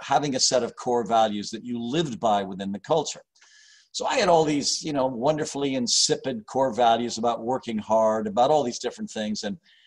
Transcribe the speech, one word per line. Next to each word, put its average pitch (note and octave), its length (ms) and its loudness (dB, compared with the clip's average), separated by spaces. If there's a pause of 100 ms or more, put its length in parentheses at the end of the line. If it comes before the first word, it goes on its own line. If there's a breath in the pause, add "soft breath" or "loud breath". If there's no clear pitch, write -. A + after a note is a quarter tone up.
having C#3 340 0
a B2+ 40 -2
set B2+ 240 2
of A2 120 -6
core A#2+ 300 0
values G#2 460 2
that A2+ 120 -10
you A#2+ 160 -6
lived B2 400 -4
by G#2 240 2
within G2 280 -8
the G2+ 80 -6
culture. - 420 -2 (680 soft breath)
So - 140 -6
I - 100 -2
had G#3 140 4
all D#3+ 160 6
these, D3 380 0
you D#3+ 100 -4
know, C3 140 0
wonderfully C#3 680 -2
insipid B2+ 720 0
core C3 260 0
values A#2 440 2
about A2+ 260 -2
working A#2 340 -4
hard, A2 500 2
about A#2+ 220 2
all D3+ 140 4
these A#2+ 160 -4
different A2+ 320 -6
things, G#2+ 320 -6
and G2+ 140 -6 (300 soft breath)